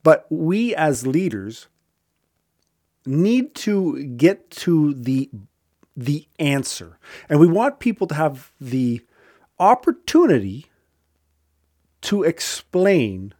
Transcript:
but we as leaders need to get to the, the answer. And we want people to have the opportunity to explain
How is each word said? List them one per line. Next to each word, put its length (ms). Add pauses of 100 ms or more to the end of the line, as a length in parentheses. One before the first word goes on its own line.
but 260
we 460
as 300
leaders 640 (1400)
need 500
to 480
get 480
to 420
the, 360 (640)
the 320 (120)
answer. 580 (320)
And 100
we 80
want 320
people 280
to 80
have 440
the 420 (580)
opportunity 1040 (1400)
to 220
explain 1160